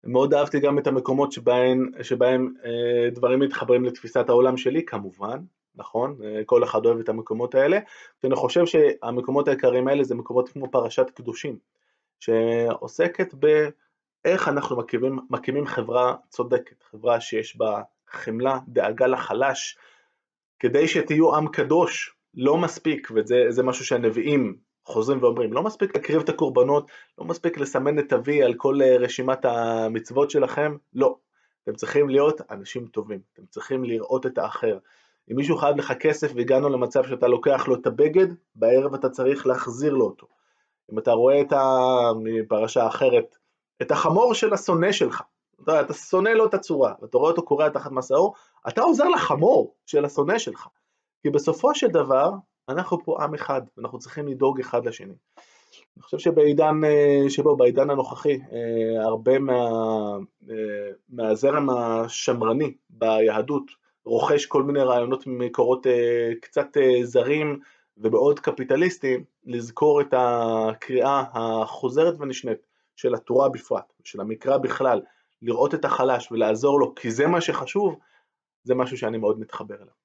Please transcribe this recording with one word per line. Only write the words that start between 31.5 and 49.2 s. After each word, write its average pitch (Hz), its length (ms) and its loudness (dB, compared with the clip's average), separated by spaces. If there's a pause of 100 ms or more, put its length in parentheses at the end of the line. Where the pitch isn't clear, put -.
אתם 113 120 -8
צריכים 143 340 0
להיות 147 320 2 (100)
אנשים 107 360 -12
טובים, 104 340 -8 (120)
אתם - 180 -20
צריכים 131 340 -6
לראות 120 420 -4
את 127 120 -4
האחר. 113 400 -2 (520)
אם 120 60 -4
מישהו 143 200 0
חייב 147 200 0
לך 143 160 -4
כסף 147 420 -2
והגענו 131 340 2
למצב 123 360 0
שאתה 127 240 -2
לוקח 135 400 2
לו 127 60 4
את 123 120 -4
הבגד, 151 400 4 (280)
בערב 131 400 2
אתה 135 140 -2
צריך 131 380 -2
להחזיר 127 480 -2
לו 123 100 2
אותו. 95 220 -6 (640)
אם 107 60 -6
אתה 120 140 0
רואה 127 280 4
את 139 120 0
ה-, 127 580 2 (120)
מפרשה 110 640 -2
אחרת, 120 500 0 (460)
את - 80 -6
החמור 196 440 2
של 220 180 0
השונא 185 400 0
שלך, - 300 -2 (400)
אתה, 156 180 2
אתה 143 140 -4
שונא 190 340 0
לו 220 180 4
את 208 80 0
הצורה, 139 380 0 (100)
ואתה 113 160 -2
רואה 151 120 4
אותו 170 120 0
קורע 151 260 2
תחת 139 240 -6
מסעו, 135 400 0 (360)
אתה 220 140 -2
עוזר 302 260 4
לחמור 240 640 2 (120)